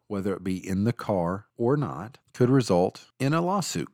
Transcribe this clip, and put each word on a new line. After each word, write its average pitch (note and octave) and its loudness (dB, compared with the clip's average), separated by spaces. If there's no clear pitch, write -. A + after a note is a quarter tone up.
whether G2 -2
it F2+ -8
be F#2 -4
in F#2+ 0
the A#2+ 2
car F#2+ -2
or B2 0
not, G2+ -6
could B2 2
result G2+ 2
in C3+ 0
a E3 0
lawsuit. F3 -2